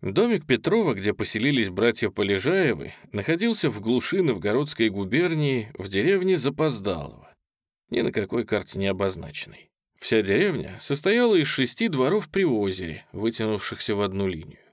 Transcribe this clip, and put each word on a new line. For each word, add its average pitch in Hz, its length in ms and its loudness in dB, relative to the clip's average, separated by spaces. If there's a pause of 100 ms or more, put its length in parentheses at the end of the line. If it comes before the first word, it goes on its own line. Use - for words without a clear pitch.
Домик 185 420 2
Петрова, 165 480 2
где 101 220 0
поселились 110 560 0
братья 107 400 2
Полежаевы, 104 840 0 (180)
находился 165 580 0
в 107 100 -8
глуши 123 440 2
Новгородской 113 640 0
губернии, 123 920 0
в 92 80 -6
деревне 180 500 2
Запоздалово, 117 960 -4 (580)
ни - 100 0
на 113 100 0
какой 110 340 -2
карте 98 360 -4
не 98 80 0
обозначенной. 95 840 -6 (300)
Вся 110 220 2
деревня 98 580 0
состояла 214 560 2
из 156 100 4
шести 135 400 0
дворов 156 420 0
при 196 160 0
озере, 92 680 -2
вытянувшихся 110 800 -2
в 101 60 0
одну 98 260 0
линию. 82 320 -6 (140)